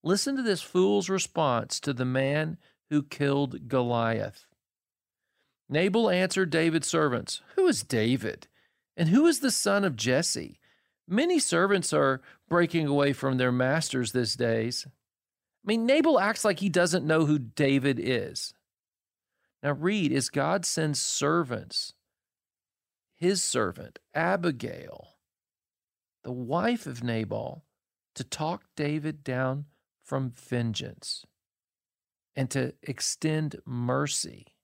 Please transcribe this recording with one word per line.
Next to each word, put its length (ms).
Listen 320
to 80
this 180
fool's 480
response 680
to 140
the 120
man 520
who 140
killed 640
Goliath. 800
Nabal 400
answered 400
David's 380
servants, 540
"Who 120
is 160
David? 640
And 140
who 180
is 140
the 100
son 320
of 140
Jesse? 640
Many 340
servants 520
are 300
breaking 400
away 240
from 260
their 140
masters 600
these 240
days." 500
I 40
mean, 200
Nabal 360
acts 240
like 160
he 80
doesn't 360
know 200
who 120
David 600
is. 540
Now 120
read, 400
as 160
God 360
sends 360
servants, 920
his 300
servant, 560
Abigail, 1040
the 80
wife 560
of 160
Nabal, 600
to 80
talk 400
David 440
down 440
from 300
vengeance 960
and 140
to 300
extend 840
mercy. 880